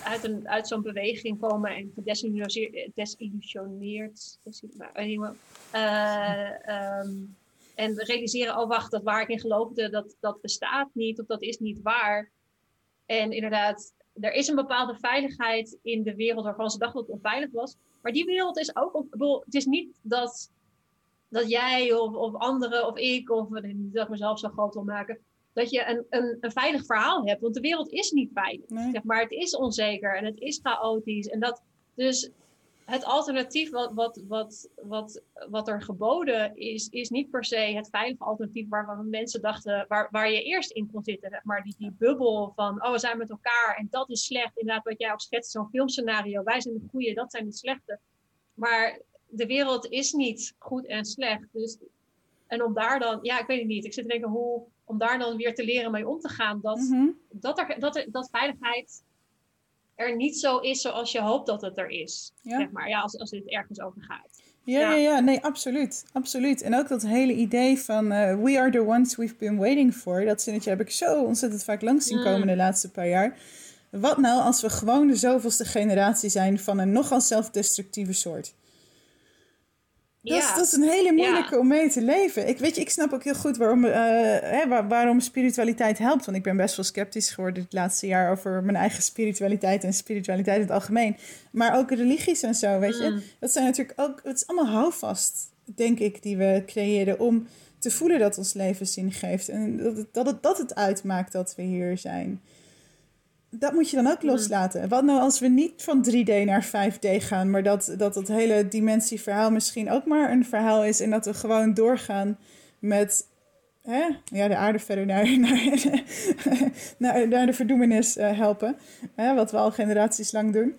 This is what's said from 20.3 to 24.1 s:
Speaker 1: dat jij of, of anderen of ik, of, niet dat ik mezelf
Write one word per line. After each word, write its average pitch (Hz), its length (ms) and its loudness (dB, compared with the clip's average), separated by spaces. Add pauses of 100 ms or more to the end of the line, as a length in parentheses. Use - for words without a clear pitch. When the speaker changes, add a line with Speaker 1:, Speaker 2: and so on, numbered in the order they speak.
Speaker 1:
dat 226 200 -2
jij 247 440 2
of, 226 200 0
of 220 220 -4
anderen 240 520 0
of 226 100 -6
ik, 254 340 -2
of, 220 180 -2
niet 202 440 -10
dat 220 100 0
ik 214 60 -8
mezelf 214 300 -4